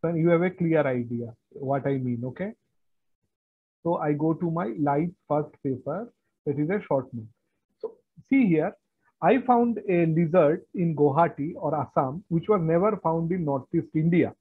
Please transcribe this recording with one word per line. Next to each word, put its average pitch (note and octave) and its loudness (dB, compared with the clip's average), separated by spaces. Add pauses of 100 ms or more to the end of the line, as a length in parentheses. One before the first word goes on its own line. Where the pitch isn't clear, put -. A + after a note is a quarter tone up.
So E3 -2
you D#3+ 2
have E3+ 4
a F3+ 0
clear D#3+ 2
idea A#2+ -4 (160)
what C3+ -4
I C#3 -2
mean, B2 -4
okay? F3+ -8 (1300)
So E3+ -2
I D3+ -2
go D3+ 0
to E3+ -4
my F3 -4
life D3 0 (180)
first D3+ -2 (140)
paper, D3+ -6 (340)
that C#3+ -4
is D3+ -2
a G#3 -2
short C3+ -2
note. A2+ -12 (540)
So - -12 (360)
see C4 4
here, E3+ 0 (440)
I G3+ 4
found A#3+ 2
a F3 4
lizard D#3+ 4 (120)
in E3+ 0
Guwahati D3 2
or D3+ -4
Assam, C#3+ -2
which E3 -2
was G#3 4
never E3+ 0
found E3 -2
in F#3 -2
Northeast C#3 -4
India. D#3+ 2